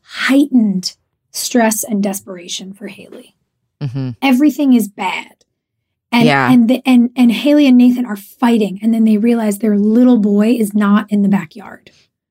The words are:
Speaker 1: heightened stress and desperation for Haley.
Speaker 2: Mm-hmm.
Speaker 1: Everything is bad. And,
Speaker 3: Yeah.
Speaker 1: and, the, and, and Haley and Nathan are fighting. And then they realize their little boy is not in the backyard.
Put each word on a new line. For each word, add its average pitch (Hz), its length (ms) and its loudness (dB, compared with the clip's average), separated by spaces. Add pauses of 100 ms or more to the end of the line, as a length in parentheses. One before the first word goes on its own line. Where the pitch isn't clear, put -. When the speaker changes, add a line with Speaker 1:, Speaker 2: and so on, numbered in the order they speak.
Speaker 1:
heightened 247 920 -2 (360)
stress 220 520 -4
and 202 200 -6
desperation 190 720 -10
for 208 140 -18
Haley. - 460 -20 (460)
Speaker 2:
Mm-hmm. 131 300 -8 (100)
Speaker 1:
Everything 269 540 0
is 208 140 0
bad. 180 440 -10 (800)
And, 233 160 2
Speaker 3:
Yeah. 139 260 2
Speaker 1:
and, 233 160 4
the, 254 160 0
and, 247 320 2
and 247 160 2
Haley 294 340 2
and 254 120 4
Nathan 247 260 2
are 208 120 -10
fighting. 208 640 -4
And 220 100 0
then 226 120 0
they 220 120 2
realize 214 420 -2
their 208 200 -2
little 233 400 2
boy 208 320 0
is 220 240 -2
not 208 360 0
in 208 120 0
the 196 60 0
backyard. 190 600 -6 (400)